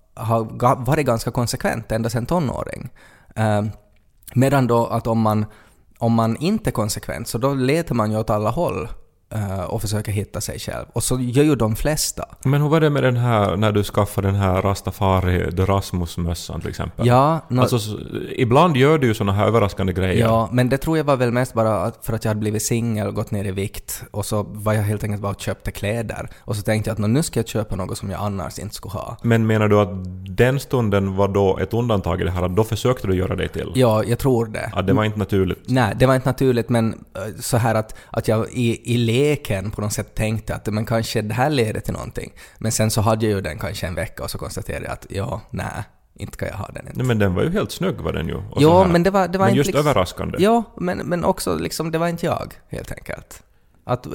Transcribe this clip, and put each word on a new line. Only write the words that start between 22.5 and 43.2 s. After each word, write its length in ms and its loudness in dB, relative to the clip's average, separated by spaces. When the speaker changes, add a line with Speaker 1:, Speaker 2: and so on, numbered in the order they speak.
Speaker 1:
singel 440 -2
och 80 -6
gått 160 -6
ner 140 -2
i 60 -4
vikt. 600 -6
Och 140 -6
så 180 -2
var 300 -2
jag 100 2
helt 200 -2
enkelt 180 -4
bara 100 -4
och 100 -8
köpte 300 -6
kläder. 580 -6
Och 160 -6
så 60 -4
tänkte 280 0
jag 40 -2
att, 60 -4
"Nå, 80 0
nu 160 4
ska 160 -4
jag 80 -2
köpa 280 -4
något 220 -6
som 120 -10
jag 120 -6
annars 380 -6
inte 160 -10
skulle 180 -12
ha." 280 -8
Speaker 2:
Men 260 4
menar 200 4
du 120 6
att 100 4
den 220 4
stunden 560 0
var 120 4
då 300 2
ett 160 -2
undantag 480 0
i 20 -2
det 80 0
här, 120 -2
att 120 0
då 80 6
försökte 440 -2
du 80 2
göra 200 0
dig 140 -2
till? 260 -8
Speaker 1:
Ja, 280 4
jag 160 -2
tror 260 2
det. 300 -8
Speaker 2:
Ja, 60 0
det 120 2
var 100 4
inte 160 -2
naturligt. 460 0
Speaker 1:
Nej, 340 2
det 60 4
var 100 6
inte 140 0
naturligt, 400 2
men, 220 2
eh, 500 -12
så 160 0
här 180 2
att, 200 -4
att 180 -4
jag 240 2
i, 420 -2
i 40 2
leken 720 0
på 100 -8
något 120 -4
sätt 220 -6
tänkte 400 -2
att, 120 -10
"Men 180 -2
kanske 360 -2
det 120 -4
här 160 2
leder 300 0
till 140 -6
någonting." 380 -10
Men 140 -4
sen 200 2
så 100 0
hade 240 2